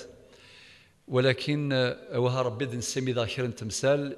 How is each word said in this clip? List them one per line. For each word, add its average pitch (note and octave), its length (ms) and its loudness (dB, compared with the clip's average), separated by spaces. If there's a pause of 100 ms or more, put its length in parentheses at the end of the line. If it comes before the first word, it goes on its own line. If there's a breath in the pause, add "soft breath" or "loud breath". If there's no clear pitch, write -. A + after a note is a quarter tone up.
(1080 loud breath)
ولكن، C3+ 680 2
آه، B2+ 460 0
وها B2 220 2
ربي B2 240 0
دن A#2+ 160 -6
سمي B2+ 300 -2
ذاكرا A#2+ 360 0
تمثال C3+ 720 0